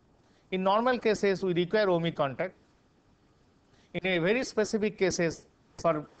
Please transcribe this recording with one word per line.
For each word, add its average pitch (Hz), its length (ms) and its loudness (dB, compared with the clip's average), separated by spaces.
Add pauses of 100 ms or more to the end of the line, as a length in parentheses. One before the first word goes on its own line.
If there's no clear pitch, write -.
(520)
In 185 120 -2
normal 226 340 2
cases, 196 460 0
we 185 100 0
require 180 340 2
ohmic 170 280 0
contact. 147 380 -4 (1400)
In 180 120 -6
a 185 120 2
very 214 240 2
specific 208 540 -2
cases, 170 480 0 (340)
for 156 280 0 (120)